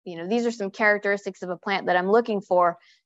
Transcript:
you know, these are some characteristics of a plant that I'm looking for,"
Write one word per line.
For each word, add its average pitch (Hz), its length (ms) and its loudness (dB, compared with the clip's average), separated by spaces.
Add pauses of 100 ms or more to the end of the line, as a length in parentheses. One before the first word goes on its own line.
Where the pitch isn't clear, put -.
you 180 100 -12
know, 170 120 -10
these 233 180 0
are 233 60 -2
some 208 180 -6
characteristics 202 720 -2
of 180 80 -10
a 175 80 -6
plant 185 300 -4
that 180 100 2
I'm 180 120 0
looking 226 300 2
for," 175 380 2 (280)